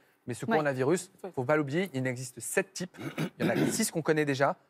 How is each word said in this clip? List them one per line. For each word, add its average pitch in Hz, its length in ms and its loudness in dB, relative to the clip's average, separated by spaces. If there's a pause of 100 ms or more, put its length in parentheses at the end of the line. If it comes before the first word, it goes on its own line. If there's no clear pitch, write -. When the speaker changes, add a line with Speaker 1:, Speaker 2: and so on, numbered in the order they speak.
(260)
Speaker 1:
mais 123 80 -6
ce - 120 -6
Speaker 2:
Ouais. 226 60 0
Speaker 1:
coronavirus, 147 580 2 (120)
Speaker 2:
Ouais. 185 120 -10
Speaker 1:
faut 131 100 -2
pas 151 120 4
l'oublier, 156 360 0
il 131 100 -2
en 127 40 -2
existe 127 340 -6
sept - 320 -2
types. - 240 -10 (420)
Il - 60 0
y 165 40 4
en - 40 2
a - 40 0
<clears throat> - 140 2
six 220 200 0
qu'on 170 120 -2
connaît 156 220 4
déjà. 143 320 2 (140)